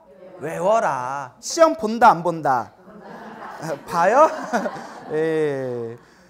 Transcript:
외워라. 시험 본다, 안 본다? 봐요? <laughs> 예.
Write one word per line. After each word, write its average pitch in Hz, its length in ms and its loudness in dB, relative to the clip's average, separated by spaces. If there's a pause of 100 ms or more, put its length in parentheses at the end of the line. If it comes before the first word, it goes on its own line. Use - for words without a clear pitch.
(400)
외워라. 147 1000 -2
시험 320 340 4
본다, 233 340 4
안 165 140 2
본다? 147 480 0 (1160)
봐요? 202 420 6 (400)
<laughs> - 420 -14
예. 139 840 -2 (320)